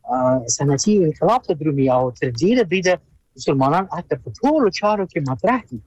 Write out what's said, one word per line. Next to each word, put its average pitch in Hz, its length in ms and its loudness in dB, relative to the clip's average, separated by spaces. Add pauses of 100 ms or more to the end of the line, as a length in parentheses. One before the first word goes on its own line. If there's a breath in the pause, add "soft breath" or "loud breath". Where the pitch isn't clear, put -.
آه، 127 420 0
صنعتي 147 560 2
انقلاب 175 400 2
ته 185 100 -4
درومي 139 360 0
او 127 220 2
تر 131 200 -6
ډېره 208 320 2
بریده 180 360 0 (360)
مسلمانان 151 560 0
هلته 156 240 -6
په 131 160 -16
ټولو 269 380 0
چارو 208 360 -2
کې 143 240 -6
مطرح 220 300 -2 (120)
دي. 117 160 -12